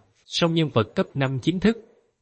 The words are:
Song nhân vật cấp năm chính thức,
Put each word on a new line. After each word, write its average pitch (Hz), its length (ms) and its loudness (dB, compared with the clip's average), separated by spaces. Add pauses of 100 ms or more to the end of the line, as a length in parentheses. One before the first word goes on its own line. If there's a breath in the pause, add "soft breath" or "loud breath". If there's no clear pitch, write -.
(260)
Song 170 280 0
nhân 160 140 2
vật 113 260 0
cấp 185 200 0
năm 135 280 -2
chính 175 180 -2
thức, 226 180 2 (440)